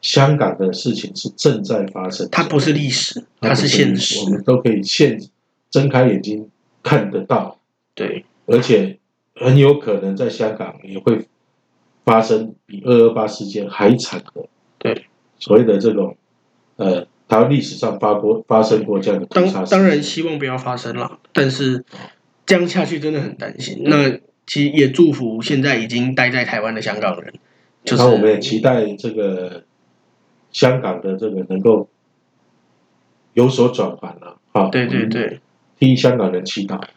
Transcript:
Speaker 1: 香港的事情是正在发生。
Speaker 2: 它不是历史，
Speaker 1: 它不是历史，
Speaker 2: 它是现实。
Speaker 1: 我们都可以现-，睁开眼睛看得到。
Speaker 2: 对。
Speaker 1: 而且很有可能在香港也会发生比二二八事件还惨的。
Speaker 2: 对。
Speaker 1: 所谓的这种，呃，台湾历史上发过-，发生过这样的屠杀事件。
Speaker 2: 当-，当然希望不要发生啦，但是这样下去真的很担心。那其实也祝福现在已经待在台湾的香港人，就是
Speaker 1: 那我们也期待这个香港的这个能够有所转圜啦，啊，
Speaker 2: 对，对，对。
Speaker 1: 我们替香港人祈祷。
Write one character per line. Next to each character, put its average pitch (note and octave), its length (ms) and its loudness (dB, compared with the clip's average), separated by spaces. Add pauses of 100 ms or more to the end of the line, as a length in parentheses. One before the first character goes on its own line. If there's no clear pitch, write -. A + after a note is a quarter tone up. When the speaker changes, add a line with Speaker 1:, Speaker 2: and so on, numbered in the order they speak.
Speaker 1:
香 C#3+ 340 4
港 G#2+ 220 -2
的 F#2 160 -2
事 - 200 -4
情 G2 220 -10
是 - 140 -10
正 A2+ 340 0
在 G2+ 240 -4
发 F#2 220 -10
生。 - 220 -8
Speaker 2:
它 F3 120 0
不 D3+ 160 0
是 D3 140 0
历 C#3+ 160 -2
史， - 340 -6 (160)
Speaker 1:
它 - 100 -2
不 C3+ 60 2
是 C3 80 0
历 C#3+ 40 0
史， - 0 -
Speaker 2:
它 - 0 -
是 - 0 -
现 - 280 2
实。 G#2+ 300 -4
Speaker 1:
我 F#2+ 60 -4
们 G2+ 120 -2
都 B2+ 140 2
可 A#2+ 140 0
以 G2+ 100 0
现-， A2+ 380 2 (500)
睁 C#3+ 180 2
开 B2+ 200 4
眼 G2 140 0
睛 G#2+ 280 -8 (320)
看 A2+ 300 0
得 - 100 -4
到。 - 380 -4 (340)
Speaker 2:
对。 F#2+ 320 -8 (260)
Speaker 1:
而 A#2+ 80 6
且 G2+ 380 0 (380)
很 B2+ 220 4
有 C#3+ 200 6
可 G#2 220 -4
能 F#2+ 180 -4
在 A#2+ 100 -2
香 A2 300 -4
港 - 260 -12
也 F#2+ 140 -14
会 A2 300 0 (760)
发 A2+ 160 4
生 A2 360 0 (100)
比 G2+ 180 -16
二 A#2+ 240 6
二 A2+ 60 4
八 A2 140 -2
事 G#2 180 -8
件 G2 240 -8
还 G#2 260 4
惨 A#2+ 240 -8 (140)
的。 - 140 -14 (320)
Speaker 2:
对。 - 260 -4 (320)
Speaker 1:
所 - 180 2
谓 A#2+ 80 8
的 G#2 140 2
这 G#2+ 160 0
种， G2 240 -4 (600)
呃， F2+ 280 -2 (220)
台 A2 100 2
湾 A#2+ 100 6
历 C#3 140 2
史 - 140 -8
上 G#2+ 240 -6
发 G#2 160 0
过-， G#2+ 320 0
发 A2 160 4
生 G#2+ 200 2
过 G2 160 -2
这 F#2+ 120 -2
样 G2 80 0
的 F#2 80 -10
屠 F#3 140 0
杀 F3+ 40 4
事 F#3+ 60 0
件。 - 20 -6
Speaker 2:
当-， F#3+ 160 -6
当 F#3+ 160 6
然 D3+ 160 4
希 D#3+ 220 -6
望 D#3+ 160 -4
不 C#3+ 60 -6
要 C3 120 -6
发 B2+ 180 -6
生 A#2+ 200 -10
啦， - 240 -10 (120)
但 C#3 200 2
是 C3 340 -2 (600)
这 F#3+ 80 4
样 F3 120 0
下 F3+ 160 -2
去 D3+ 160 -6
真 D3+ 140 -6
的 C#3+ 80 -4
很 - 140 -8
担 - 260 -12
心。 - 240 -10
那 D3 240 2 (380)
其 C#3+ 160 -2
实 C#3+ 60 0
也 C#3+ 200 2
祝 D#3+ 220 4
福 A#2 320 -6
现 C3+ 180 -2
在 C3+ 160 0
已 A2+ 80 -4
经 A#2+ 300 -4
待 B2 160 0
在 B2 120 -2
台 A2 180 -6
湾 A2+ 120 -6
的 A2 80 -8
香 G#2+ 180 -6
港 F#2+ 220 -4
人， - 100 -18 (540)
就 B2 100 0
是 A#2 60 4
Speaker 1:
那 B2 80 8
我 A2+ 80 6
们 G#2 140 4
也 G2+ 80 2
期 A2 200 -4
待 A#2+ 240 2 (120)
这 A2+ 160 -8
个 F#2 520 -6 (880)
香 B2+ 300 2
港 F2+ 220 -6
的 F#2+ 120 -4
这 G#2+ 140 -6
个 F#2+ 200 -6
能 F#2+ 120 -4
够 G#2+ 260 2 (1500)
有 B2 120 6
所 B2 220 2
转 - 220 -4
圜 - 100 -16 (240)
啦， - 120 -20 (160)
啊， G2 160 2
Speaker 2:
对， B2 180 0
对， A#2+ 180 -2
对。 A2+ 160 -4
Speaker 1:
我 G#2+ 60 -4
们 - 120 -10 (380)
替 C3 180 6
香 B2+ 220 2
港 F#2+ 140 0
人 F#2 120 -4
祈 G2 220 -6
祷。 F#2+ 160 -8 (140)